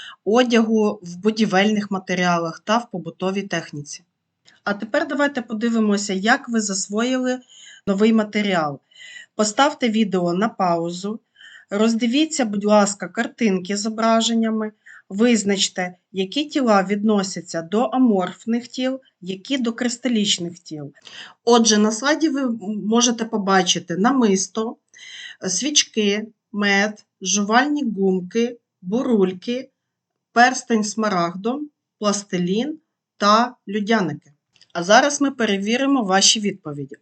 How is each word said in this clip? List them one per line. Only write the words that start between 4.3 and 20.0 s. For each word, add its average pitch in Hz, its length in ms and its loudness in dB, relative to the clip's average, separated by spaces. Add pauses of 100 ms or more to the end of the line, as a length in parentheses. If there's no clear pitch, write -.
А 202 100 -4
тепер 285 340 -4
давайте 277 340 -2
подивимося, 214 720 -2
як 233 360 0
ви 226 120 0
засвоїли 240 760 -4 (480)
новий 208 260 4
матеріал. 208 640 0 (560)
Поставте 262 540 2
відео 185 440 0
на 208 160 0
паузу, 175 720 -2 (500)
роздивіться, 233 760 2
будь 208 200 -4
ласка, 202 420 2
картинки 202 720 -2
з - 20 -4
зображеннями, 226 920 0 (380)
визначте, 196 840 0 (160)
які 190 340 -4
тіла 226 380 2
відносяться 196 800 -2
до 185 200 -2
аморфних 233 840 0
тіл, 262 320 -4 (220)
які 190 360 -6
до 233 160 -2
кристалічних 208 840 -2